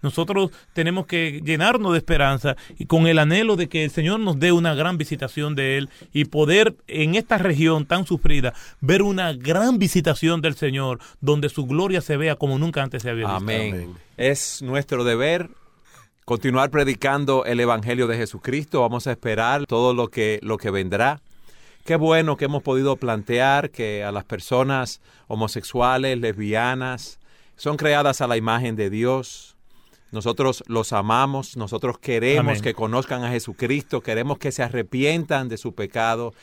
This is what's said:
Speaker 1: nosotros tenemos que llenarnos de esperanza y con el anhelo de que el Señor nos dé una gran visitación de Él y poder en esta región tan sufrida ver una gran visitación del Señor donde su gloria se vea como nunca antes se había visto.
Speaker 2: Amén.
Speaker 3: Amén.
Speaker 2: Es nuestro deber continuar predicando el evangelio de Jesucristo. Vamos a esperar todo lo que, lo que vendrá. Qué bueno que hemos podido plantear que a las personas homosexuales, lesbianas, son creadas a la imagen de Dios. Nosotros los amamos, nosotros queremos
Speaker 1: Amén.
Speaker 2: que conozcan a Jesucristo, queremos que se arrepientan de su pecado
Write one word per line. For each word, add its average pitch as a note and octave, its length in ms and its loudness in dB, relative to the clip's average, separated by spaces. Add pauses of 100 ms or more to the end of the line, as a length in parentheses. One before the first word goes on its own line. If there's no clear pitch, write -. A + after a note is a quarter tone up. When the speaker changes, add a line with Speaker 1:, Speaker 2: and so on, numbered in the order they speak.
Speaker 1:
nosotros E3+ 500 0 (220)
tenemos F3 320 -2
que D#3+ 400 -4
llenarnos F#3 480 2
de E3+ 40 4
esperanza C#3 600 2 (200)
y - 100 -8
con E3 200 4
el D#3+ 120 6
anhelo G3 360 4
de E3 140 -2
que D#3 160 -2
el C#3+ 40 -4
Señor F3 300 0
nos F#3 180 0
dé F3 140 4
una E3+ 220 4
gran E3 240 -2
visitación D3 580 -6
de C3+ 220 0
Él C#3 120 -4 (220)
y D3 140 0
poder E3 500 4 (120)
en D#3 280 0
esta A3 220 0
región D#3+ 480 2
tan F3 200 0
sufrida - 480 6 (280)
ver E3+ 200 4
una F#3 300 0
gran F3 480 2
visitación E3 600 2
del D3+ 140 0
Señor C3+ 440 -2 (220)
donde D3 260 -4
su C#3+ 200 -4
gloria F3 340 0
se D3 160 -4
vea D3+ 180 -2
como C#3 240 -2
nunca D3 240 -2
antes B2+ 200 -8
se A#2+ 80 -6
había A2+ 160 -4
visto. G2 100 -2
Speaker 2:
Amén. G#2+ 360 -4
Speaker 3:
Amén. F2 200 -10 (240)
Speaker 2:
Es C3+ 440 -2
nuestro C3+ 440 -4
deber D3 460 0 (720)
continuar C3 440 0
predicando C#3 760 0
el A#2+ 160 0
evangelio A#2+ 460 0
de A2+ 100 -2
Jesucristo. C3 640 -4
Vamos A#2 260 0
a C3 40 -2
esperar A#2 560 0
todo B2 260 4
lo A#2+ 160 0
que, G#2+ 340 -2
lo A2 140 -2
que G#2+ 120 -6
vendrá. G2 520 0 (640)
Qué D#3+ 100 0
bueno D#3+ 400 2
que C#3+ 100 -2
hemos C#3+ 160 -2
podido C3+ 360 0
plantear B2+ 720 0
que G#2 320 -6
a G2+ 80 -4
las G2+ 140 -6
personas B2+ 760 -2 (260)
homosexuales, B2 920 0
lesbianas, A#2+ 1000 -4 (360)
son D3 220 -4
creadas D3 440 2
a C3 60 2
la A#2+ 100 0
imagen A2+ 380 0
de G#2 140 -2
Dios. B2 680 -4 (560)
Nosotros A#2 560 -2
los A2+ 240 -2
amamos, B2 640 0
nosotros A#2+ 420 -6
queremos A#2+ 540 2
Speaker 1:
Amén. G#2 100 -2
Speaker 2:
que A2 120 -2
conozcan B2 500 -2
a A#2+ 60 -4
Jesucristo, B2 720 -4
queremos A#2+ 360 -4
que C#3 140 -4
se C#3 100 -6
arrepientan C3+ 840 -2
de A2+ 100 -8
su A2+ 160 -10
pecado A2+ 680 -2